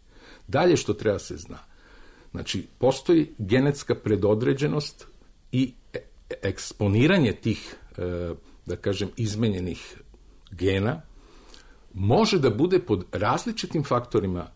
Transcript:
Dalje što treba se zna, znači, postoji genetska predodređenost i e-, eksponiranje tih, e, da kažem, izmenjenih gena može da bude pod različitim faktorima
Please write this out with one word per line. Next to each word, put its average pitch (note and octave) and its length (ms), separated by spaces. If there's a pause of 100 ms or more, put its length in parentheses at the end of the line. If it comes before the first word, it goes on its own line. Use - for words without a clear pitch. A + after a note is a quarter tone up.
(480)
Dalje E3 280
što - 180
treba G#2 240
se - 180
zna, - 220 (720)
znači, F2 360 (120)
postoji - 600
genetska B2+ 560
predodređenost B2 1120 (460)
i B2+ 220 (180)
e-, - 60 (440)
eksponiranje A2 920
tih, - 440 (220)
e, F2 360 (320)
da F2+ 100
kažem, G2+ 400
izmenjenih G2+ 840 (480)
gena G2 520 (920)
može D#3 440
da C3 120
bude E3+ 280
pod F#2+ 340
različitim D3+ 720
faktorima F#2+ 720